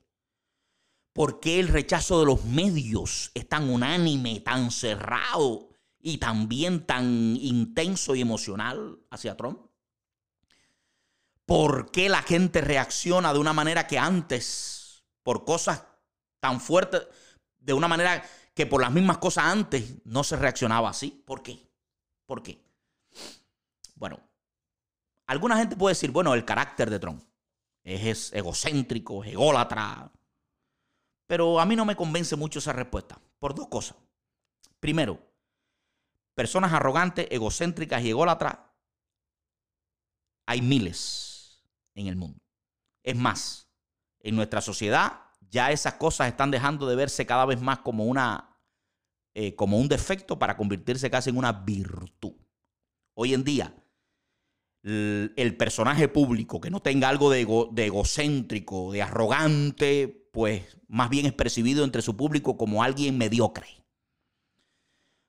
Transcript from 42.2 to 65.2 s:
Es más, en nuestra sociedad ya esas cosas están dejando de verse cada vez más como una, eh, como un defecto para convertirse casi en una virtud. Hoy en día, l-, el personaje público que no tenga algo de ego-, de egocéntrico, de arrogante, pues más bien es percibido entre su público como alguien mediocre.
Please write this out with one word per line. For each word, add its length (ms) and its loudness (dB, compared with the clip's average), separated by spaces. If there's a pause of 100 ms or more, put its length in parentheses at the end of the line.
Es 140 -4
más, 560 -2 (480)
en 160 -4
nuestra 260 0
sociedad 600 0 (280)
ya 220 2
esas 240 -2
cosas 320 0
están 240 0
dejando 340 -2
de 100 2
verse 300 -2
cada 200 2
vez 140 0
más 200 -2
como 260 -2
una, 540 -2 (720)
eh, 220 -4
como 240 2
un 80 4
defecto 500 -2
para 200 0
convertirse 520 -2
casi 220 0
en 60 0
una 160 0
virtud. 800 -8 (840)
Hoy 180 2
en 100 2
día, 300 0 (1080)
l-, 540 -2
el 200 0
personaje 500 2
público 540 0
que 80 -8
no 120 -6
tenga 280 2
algo 220 4
de 100 4
ego-, 300 2
de 140 0
egocéntrico, 1040 -2
de 100 -2
arrogante, 1200 2 (120)
pues 440 -2 (120)
más 200 0
bien 160 2
es 80 2
percibido 520 2
entre 160 -2
su 160 -4
público 400 0
como 260 0
alguien 340 0
mediocre. 680 0 (1400)